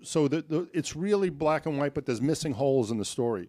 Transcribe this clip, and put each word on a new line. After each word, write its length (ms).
so 260
the, 140
the, 300
it's 240
really 340
black 360
and 120
white, 160
but 120
there's 160
missing 300
holes 380
in 80
the 60
story, 440